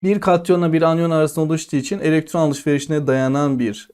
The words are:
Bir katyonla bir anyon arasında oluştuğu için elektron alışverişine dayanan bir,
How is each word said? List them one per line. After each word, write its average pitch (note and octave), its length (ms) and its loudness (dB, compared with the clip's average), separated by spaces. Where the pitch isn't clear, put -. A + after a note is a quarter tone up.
Bir G3+ 180 0
katyonla F3 520 2
bir D#3+ 80 2
anyon E3 300 2
arasında D#3 340 0
oluştuğu D#3+ 300 -4
için - 240 -4
elektron D#3+ 400 0
alışverişine C#3+ 680 0
dayanan C3 520 0
bir, G#2+ 340 -4